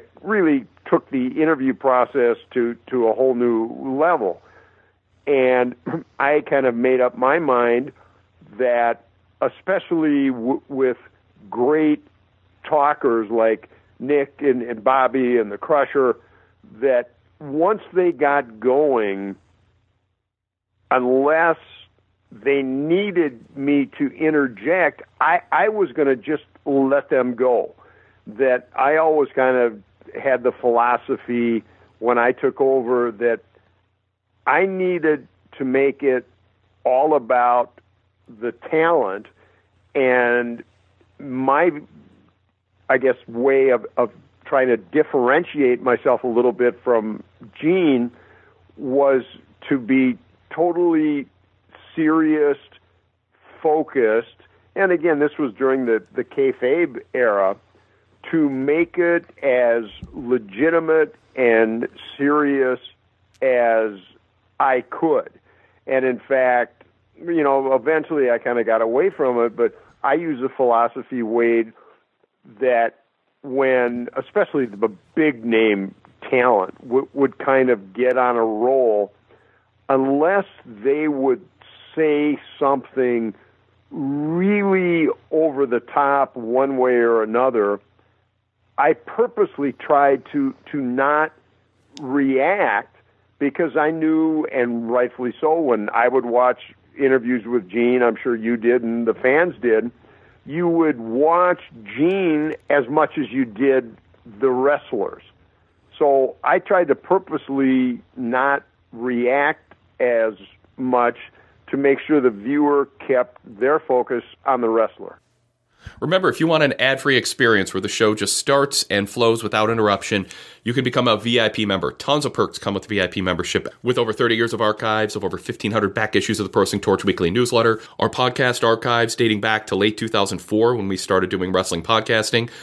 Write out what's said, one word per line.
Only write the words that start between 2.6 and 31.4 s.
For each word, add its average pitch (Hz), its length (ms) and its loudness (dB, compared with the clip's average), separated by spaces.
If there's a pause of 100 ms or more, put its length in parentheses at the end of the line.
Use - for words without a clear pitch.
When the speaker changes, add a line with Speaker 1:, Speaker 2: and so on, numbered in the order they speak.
Speaker 1:
to 123 200 0
a 110 60 2
whole 131 220 0
new 117 320 0 (320)
level. 147 420 0 (840)
And 127 480 2 (100)
<clears throat> 165 200 -8 (140)
I 143 300 2
kind 135 160 0
of 120 100 0
made 127 260 2
up 123 160 -2
my 135 220 2
mind 123 520 0 (640)
that, 120 480 -2 (360)
especially 156 840 -2
w-, 127 400 -4
with 131 300 -2 (520)
great 151 560 0 (600)
talkers 139 640 0
like 113 380 0 (300)
Nick 139 400 -2
and, 131 220 2
and 113 220 -8
Bobby 127 540 2
and 107 140 -2
the 101 60 -10
Crusher, 135 600 0 (600)
that 123 320 0 (280)
once 156 420 -2 (120)
they 180 180 2
got 139 480 -2
going, 110 760 0 (1600)
unless 139 640 2 (760)
they 135 300 -2
needed 151 840 -2 (100)
me 139 420 0
to 143 180 -4
interject, 151 840 -2 (200)
I, 165 200 2 (100)
I 180 180 2
was 196 240 -2
gonna 139 220 2
just 143 280 -6 (220)
let 139 440 0
them 127 260 0
go. 120 380 0 (540)
That 123 480 0
I 143 220 2
always 156 360 2
kind 127 240 2
of 117 240 0 (400)
had 127 220 0
the 123 80 0
philosophy 120 1120 0 (360)